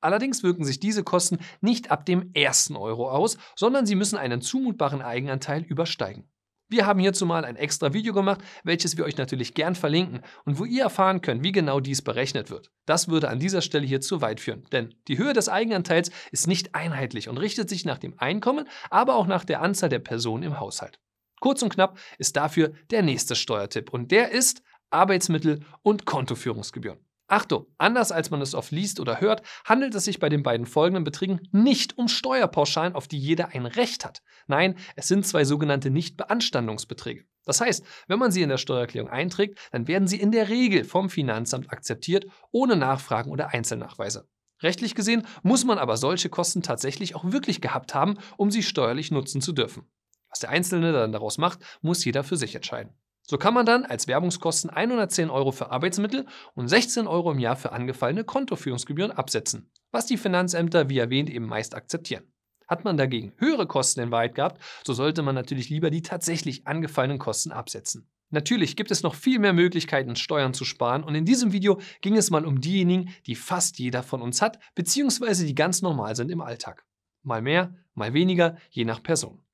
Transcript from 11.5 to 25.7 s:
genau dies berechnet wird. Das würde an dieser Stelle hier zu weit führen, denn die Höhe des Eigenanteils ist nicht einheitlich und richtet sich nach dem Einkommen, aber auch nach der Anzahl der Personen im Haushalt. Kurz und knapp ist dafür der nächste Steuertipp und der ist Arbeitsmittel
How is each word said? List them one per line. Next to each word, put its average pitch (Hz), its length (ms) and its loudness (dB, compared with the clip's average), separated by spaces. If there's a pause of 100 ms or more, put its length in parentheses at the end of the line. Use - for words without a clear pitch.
genau 147 300 2
dies 135 200 -2
berechnet 120 480 -2
wird. - 220 -14 (140)
Das 165 240 2
würde 156 180 2
an 117 120 -2
dieser 185 220 0
Stelle 147 240 0
hier 135 140 0
zu 151 220 -2
weit 110 180 0
führen, - 320 -6
denn 117 240 -2 (140)
die 123 80 0
Höhe 262 160 2
des 220 160 2
Eigenanteils 180 600 2 (200)
ist - 160 -2
nicht 175 260 0
einheitlich 135 540 -4
und 120 100 -6
richtet 202 320 -4
sich 185 140 -6
nach 151 140 -2
dem - 200 -12
Einkommen, 214 520 0 (200)
aber 254 260 4
auch 202 120 4
nach 185 160 2
der 147 180 -2
Anzahl 180 280 0
der 127 100 0
Personen 120 440 -4
im 147 180 -4
Haushalt. - 380 -10 (420)
Kurz 269 200 2
und 220 120 0
knapp 190 260 2 (180)
ist - 200 -2
dafür 151 340 2 (180)
der 220 120 2
nächste 131 340 2
Steuertipp 104 540 -2
und 120 220 -4
der 233 200 6
ist 240 320 2 (280)
Arbeitsmittel 160 720 4 (160)